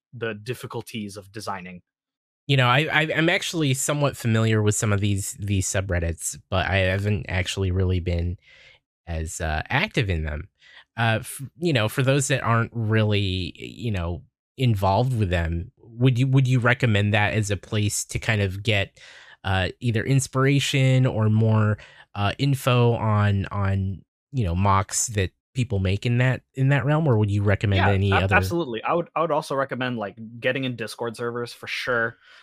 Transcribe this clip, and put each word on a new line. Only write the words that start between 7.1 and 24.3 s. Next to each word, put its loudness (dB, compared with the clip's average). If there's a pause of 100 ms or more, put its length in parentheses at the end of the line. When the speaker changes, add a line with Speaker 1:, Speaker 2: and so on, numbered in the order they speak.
Speaker 2:
actually -2
really 0
been -2 (680)
as, -8
uh, -4
active -2
in -2
them. -8 (480)
Uh, 2
f-, -14 (160)
you 0
know, 2
for -2
those 2
that 0
aren't 0
really, 0
you -8
know, -4 (320)
involved 2
with 2
them, -2
would 0
you, 2
would 4
you 2
recommend 2
that 2
as 0
a -2
place -2
to -6
kind 0
of -2
get, -2 (440)
uh, 0 (100)
either 0
inspiration 2
or 2
more, 4 (360)
uh, 0
info 2
on, 2
on, -2 (300)